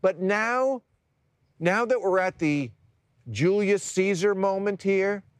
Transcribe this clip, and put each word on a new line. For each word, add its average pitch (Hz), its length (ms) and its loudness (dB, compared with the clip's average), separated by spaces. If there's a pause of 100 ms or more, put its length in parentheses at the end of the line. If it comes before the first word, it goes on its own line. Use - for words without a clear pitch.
But 185 200 0
now, 233 600 0 (760)
now 190 280 0
that 240 140 0
we're 185 180 2
at 185 200 -2
the 147 320 -2 (600)
Julius 190 540 2
Caesar 190 500 0
moment 196 480 -2
here 196 400 0 (180)